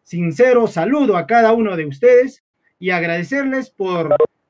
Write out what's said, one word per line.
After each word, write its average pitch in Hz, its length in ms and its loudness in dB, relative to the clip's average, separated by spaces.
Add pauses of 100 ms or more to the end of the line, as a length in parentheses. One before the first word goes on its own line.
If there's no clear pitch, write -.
sincero 214 640 0
saludo 214 500 -2
a 170 80 -4
cada 226 280 2
uno 220 220 -2
de 160 100 -6
ustedes 247 580 2 (360)
y 180 120 -4
agradecerles 196 760 -4
por 175 460 -2 (340)